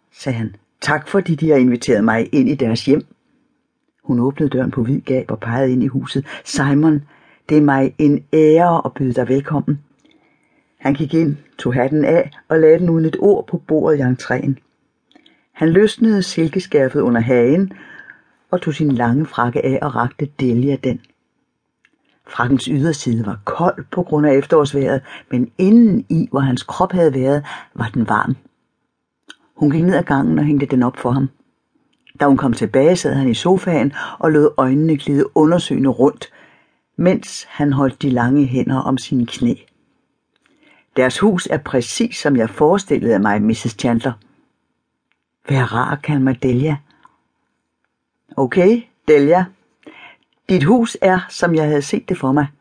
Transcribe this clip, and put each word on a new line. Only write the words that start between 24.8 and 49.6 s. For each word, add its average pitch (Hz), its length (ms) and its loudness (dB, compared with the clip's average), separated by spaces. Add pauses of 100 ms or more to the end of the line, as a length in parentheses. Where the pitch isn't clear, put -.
men 123 280 -2
inden 208 500 4
i, 165 220 -2
hvor 135 100 -2
hans 131 220 -2
krop - 300 -4
havde 170 220 2
været, 139 320 0 (280)
var 113 200 -6
den 113 140 -2
varm. 107 280 -2 (1200)
Hun 147 140 2
gik 165 140 0
ned 185 100 2
ad 175 80 2
gangen 143 360 0
og 147 60 2
hængte 143 220 0
den 127 160 2
op 123 140 -2
for 123 140 -4
ham. 135 180 0 (920)
Da - 60 2
hun 196 100 4
kom 131 160 0
tilbage, 131 440 2
sad 139 180 -2
han 135 140 0
i 117 60 0
sofaen 165 580 0 (260)
og 160 140 0
lod 151 240 4
øjnene 147 400 2
glide 143 400 -2
undersøgende 156 540 2
rundt, - 380 -2 (680)
mens - 520 -2
han 147 240 -2
holdt 135 300 -2
de 143 80 -2
lange 127 360 2
hænder 127 300 -2
om 131 220 -2
sine 123 280 -4
knæ. 117 280 -4 (1400)
"Deres 127 220 0
hus 196 320 0
er 147 80 -2
præcis, - 580 -4
som 143 200 0
jeg 113 140 0
forestillede 147 680 0
mig, 104 240 0
missus 113 300 -2
Chandler." 120 400 -2 (1400)
"Vær 135 140 0
rar 120 300 -4
at 143 100 -8
kalde 143 200 -2
mig 131 200 -2
Delia." 135 340 0 (1600)
"Okay, 190 460 2 (260)
Delia. 156 360 4 (1040)